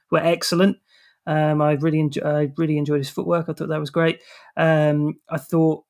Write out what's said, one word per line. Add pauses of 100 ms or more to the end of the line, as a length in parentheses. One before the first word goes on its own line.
(120)
were
excellent. (480)
Um,
I
really
enjo-,
I
really
enjoyed
his
footwork.
I
thought
that
was
great. (340)
Um, (140)
I
thought